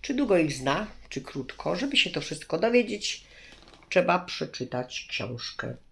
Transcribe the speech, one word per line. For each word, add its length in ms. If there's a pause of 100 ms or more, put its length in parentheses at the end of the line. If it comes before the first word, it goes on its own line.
Czy 120
długo 240
ich 140
zna, 340 (220)
czy 120
krótko? 560
Żeby 200
się 140
to 100
wszystko 380
dowiedzieć, 640 (640)
trzeba 300
przeczytać 880
książkę. 680 (160)